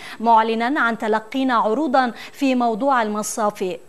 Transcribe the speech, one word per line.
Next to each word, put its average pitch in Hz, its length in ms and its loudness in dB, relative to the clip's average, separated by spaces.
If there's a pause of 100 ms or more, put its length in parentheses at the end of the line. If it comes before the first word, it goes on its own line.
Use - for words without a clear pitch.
(200)
معلنا 226 600 2
عن 233 160 0
تلقينا 233 560 -2
عروضا 240 580 2 (200)
في 262 240 0
موضوع 240 460 0
المصافي. 208 760 -4 (120)